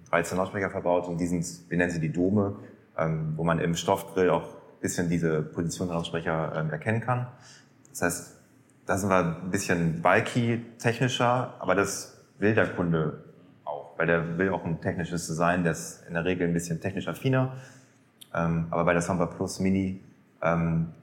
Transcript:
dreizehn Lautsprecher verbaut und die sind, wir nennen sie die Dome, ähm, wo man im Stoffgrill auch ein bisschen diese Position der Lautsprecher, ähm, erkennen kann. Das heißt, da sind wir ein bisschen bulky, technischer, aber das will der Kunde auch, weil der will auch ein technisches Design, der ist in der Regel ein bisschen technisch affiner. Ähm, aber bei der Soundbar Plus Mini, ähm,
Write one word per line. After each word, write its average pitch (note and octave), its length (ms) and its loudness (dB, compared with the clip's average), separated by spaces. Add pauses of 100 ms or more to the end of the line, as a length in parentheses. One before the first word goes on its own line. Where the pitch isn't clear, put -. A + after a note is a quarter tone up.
(100)
dreizehn F2 280 0
Lautsprecher F#2+ 320 -2
verbaut F2+ 380 0
und E2 100 -4
die F2 80 0
sind, E2+ 180 0 (240)
wir E2+ 100 -2
nennen F2 120 2
sie E2+ 100 -4
die D#2 120 -2
Dome, G2 440 2 (400)
ähm, D#2+ 400 -2
wo E2 60 -4
man E2 160 2
im E2+ 160 0
Stoffgrill F#2 560 2
auch E2 140 2
ein - 380 -18
bisschen F#2 260 -2
diese D#2+ 340 0
Position F2 460 -4
der E2+ 80 -4
Lautsprecher, E2 580 -4
ähm, D#2+ 160 -2
erkennen A2 300 -2
kann. B2 260 -2 (640)
Das - 120 -8
heißt, - 320 -4 (520)
da F#2+ 100 2
sind F#2+ 140 2
wir F#2+ 80 6 (240)
ein F#2+ 80 -6
bisschen E2+ 500 0
bulky, A2+ 640 2 (140)
technischer, B2 800 2
aber F#2 160 2
das - 500 -2 (140)
will G#2+ 160 4
der F#2 140 4
Kunde D#2+ 540 0 (440)
auch, D2 320 -12
weil E2 80 2
der E2+ 320 2
will F#2+ 120 2
auch F2 140 -2
ein E2 160 -2
technisches E2+ 460 -4
Design, E2+ 380 2
der E2 80 2
ist - 360 -8
in F2 60 -10
der E2 100 0
Regel F2+ 240 0
ein E2+ 60 2
bisschen E2 260 -2
technisch G2 260 -4
affiner. C3 460 0 (800)
Ähm, E2 360 0
aber E2+ 140 0
bei F2 100 4
der F2 80 2
Soundbar F2 260 0
Plus - 320 -6
Mini, F#2+ 400 0 (400)
ähm, E2 460 2 (160)